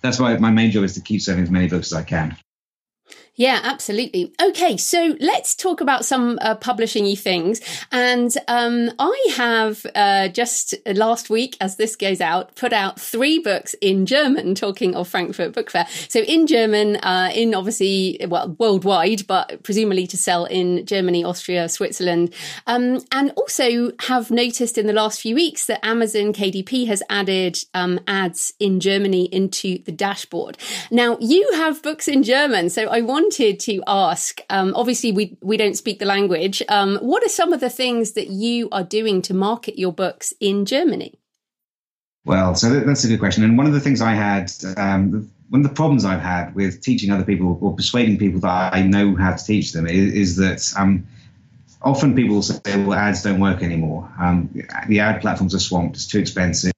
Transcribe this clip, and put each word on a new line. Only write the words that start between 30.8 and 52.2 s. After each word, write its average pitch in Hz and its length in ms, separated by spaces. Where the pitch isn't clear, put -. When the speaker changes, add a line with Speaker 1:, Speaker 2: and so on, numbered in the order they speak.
Speaker 2:
Now, 240 280
you 359 340
have 311 280
books 302 240
in 277 160
German, 233 480
so 220 160
I 233 140
wanted 269 240
to 196 280
ask, 185 640
um, 190 260
obviously 240 340
we, 202 300
we 208 160
don't 208 220
speak 208 200
the 214 60
language. 196 640
Um, 202 300
what 370 260
are 440 60
some 339 240
of 254 60
the 247 100
things 240 420
that - 160
you 226 420
are 196 140
doing 208 380
to - 100
market 202 460
your 180 160
books - 460
in 202 260
Germany? 262 520
Speaker 1:
Well, 92 280
so 113 140
that, 135 160
that's 139 200
a 117 40
good 110 120
question. 101 220
And 113 140
one 139 100
of 151 60
the 143 80
things 135 220
I 113 100
had, 101 400
um, 98 540
one 139 160
of - 20
the 139 80
problems 143 300
I've 92 160
had 87 340
with 95 280
teaching 104 280
other 98 140
people 90 380
or 101 120
persuading 110 440
people 92 220
that 92 340
I 95 80
know 98 340
how 92 160
to 87 100
teach 101 300
them 82 140
is, 92 260
is 92 240
that, 95 420
um, 98 280
often 135 340
people 104 280